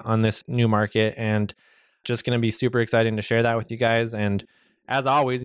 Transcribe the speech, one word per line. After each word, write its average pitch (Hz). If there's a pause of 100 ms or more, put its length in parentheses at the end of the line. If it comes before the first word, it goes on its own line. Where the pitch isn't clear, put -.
on 110
this 110
new 120
market, 107
and 107 (520)
just 117
gonna 120
be 113
super 123
exciting 113
to 107
share 117
that 117
with -
you 113
guys. 117
And 101 (420)
as 131
always, 131